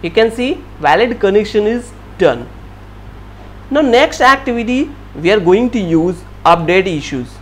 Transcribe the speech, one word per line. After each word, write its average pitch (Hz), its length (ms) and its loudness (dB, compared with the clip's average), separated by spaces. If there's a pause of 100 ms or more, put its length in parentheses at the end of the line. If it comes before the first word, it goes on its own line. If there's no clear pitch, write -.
You 170 80 -6
can 220 220 2
see 247 220 -2 (260)
valid 190 400 2
connection 208 440 2
is 240 280 -4 (260)
done. 127 300 0 (1200)
Now 285 120 2
next 269 380 2
activity 254 720 0 (240)
we 165 160 -2
are 214 80 4
going 202 320 2
to 240 80 -2
use 170 460 0 (200)
update 170 420 2
issues. 135 420 -6 (140)